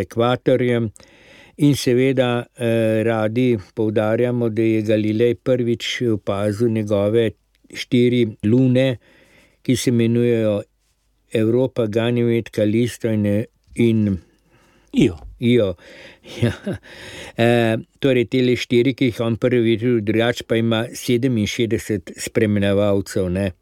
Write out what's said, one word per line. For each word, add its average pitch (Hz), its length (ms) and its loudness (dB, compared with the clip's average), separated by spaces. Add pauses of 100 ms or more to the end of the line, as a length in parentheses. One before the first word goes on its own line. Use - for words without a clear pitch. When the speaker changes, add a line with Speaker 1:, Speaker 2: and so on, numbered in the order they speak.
Speaker 1:
ekvatorjem. 120 880 0 (680)
In 143 200 4
seveda, 123 680 0 (120)
eh, 113 460 0
radi 113 560 0 (160)
poudarjamo, 113 720 0
da 110 140 -2
je 113 200 2
Galilej 107 520 0
prvič 120 680 -4 (100)
opazil 104 560 -2
njegove 107 640 0 (440)
štiri 123 520 2 (160)
lune, 127 540 2 (680)
ki - 140 0
se 131 140 -2
imenujejo 117 720 2 (720)
Evropa, 120 540 0
Ganimed, 117 640 -2
Kalisto 110 580 0
in, 107 360 0 (300)
in 110 440 2 (720)
Speaker 2:
Io. 139 240 2 (280)
Speaker 1:
Jo. 113 340 2
<laughs> - 640 -16
Ja. 117 100 2 (840)
E, 117 400 2 (240)
torej, 123 320 2
tele 123 240 2
štiri, 120 400 0
ki 127 140 0
jih - 100 -6
on 117 160 -2
prvi 123 240 0
videl, 113 400 0
drugače 110 480 -2
pa 117 80 0
ima 113 300 0 (100)
sedeminšestdeset 117 1200 -2
spremljevalcev, 101 1120 0
ne. 95 220 -2 (120)